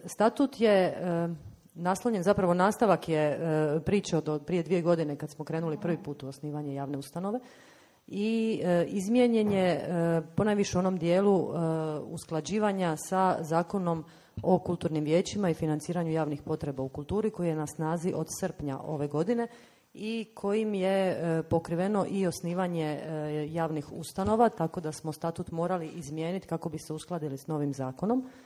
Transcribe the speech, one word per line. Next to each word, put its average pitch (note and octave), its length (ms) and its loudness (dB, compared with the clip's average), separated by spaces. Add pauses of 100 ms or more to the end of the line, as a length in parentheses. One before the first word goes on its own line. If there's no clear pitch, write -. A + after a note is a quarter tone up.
statut A#3 560 2
je, A3 100 6
e, E3+ 580 2 (440)
naslonjen, F#3 500 0
zapravo F#3 300 4
nastavak F#3 560 4
je, D3+ 120 4
e, D#3 640 2
priče F#3+ 320 2
od, D3+ 120 -2
od D3 160 -2
prije E3+ 180 0
dvije E3+ 180 0
godine D#3+ 340 2
kad D3+ 160 -8
smo D3+ 140 -12
krenuli D#3+ 320 -2
prvi E3+ 200 -2
put C#3+ 260 -10
u C3 40 -8
osnivanje D3 460 -8
javne C#3 240 -6
ustanove F#3+ 420 -6 (680)
i, A3+ 560 0
e, F3 240 4
izmijenjen A3 640 2
je, F#3 180 4
e, E3 520 2 (140)
ponajviše G3+ 420 2
u - 20 4
onom F#3 180 0
dijelu, F3+ 420 4
e, C#3+ 160 -2 (440)
usklađivanja E3+ 1000 -2
sa F#3 440 2
Zakonom E3+ 640 0 (380)
o F3+ 160 6
kulturnim D#3 440 0
vijećima F3+ 460 2
i D#3+ 40 2
financiranju D#3+ 580 -2
javnih D3+ 300 0
potreba D3 420 -4
u C3+ 60 -4
kulturi F#3 400 -2
koji F3 180 -2
je D#3+ 80 0
na D3+ 120 -4
snazi D#3+ 480 -2
od D#3+ 120 -2 (120)
srpnja D3 400 -4
ove D3 280 -4
godine F#3+ 400 0 (460)
i A3+ 400 -6
kojim G#3 400 0
je, F#3+ 340 2
e, E3 360 0
pokriveno F3 680 0
i F#3+ 180 0
osnivanje, F3 580 -2
e, D3+ 680 -4
javnih D#3+ 400 -2
ustanova, G#3+ 580 2
tako E3 320 -2
da D#3 100 -4
smo D#3 200 -6
statut E3 400 -6
morali E3+ 360 -2
izmijeniti D#3+ 600 -6
kako E3 220 -4
bi D3+ 80 -8
se - 160 -10
uskladili D3+ 440 -6
s - 100 -12
novim D3 260 -2
zakonom. F3 560 -2 (160)